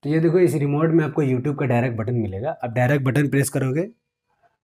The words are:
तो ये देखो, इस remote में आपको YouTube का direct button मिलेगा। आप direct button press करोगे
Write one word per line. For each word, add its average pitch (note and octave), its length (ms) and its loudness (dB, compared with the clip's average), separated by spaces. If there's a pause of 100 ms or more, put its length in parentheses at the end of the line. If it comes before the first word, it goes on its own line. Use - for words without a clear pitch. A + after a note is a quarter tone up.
तो C#3 60 -4
ये D#3+ 100 2
देखो, E3+ 200 4
इस E3 160 4
remote D3 360 0
में D#3+ 140 4
आपको D3+ 180 -2
YouTube C3 360 -2
का D3 60 0
direct A#2+ 320 0
button A2 180 -4
मिलेगा। G#2+ 380 -4
आप A#2+ 180 -8
direct B2+ 340 0
button C3 240 0
press C3+ 200 0
करोगे C3+ 340 -2 (800)